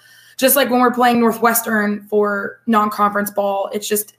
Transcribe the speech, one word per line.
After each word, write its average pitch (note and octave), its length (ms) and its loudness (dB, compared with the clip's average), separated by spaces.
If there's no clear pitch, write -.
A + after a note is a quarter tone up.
just C4 200 2
like C4 140 2
when B3 100 2
we're B3 120 4
playing A#3+ 280 2
Northwestern G#3+ 880 0
for G#3 580 -2
non-conference G#3 640 0
ball, G3 420 -4
it's G#3 140 -8
just, G3+ 320 -4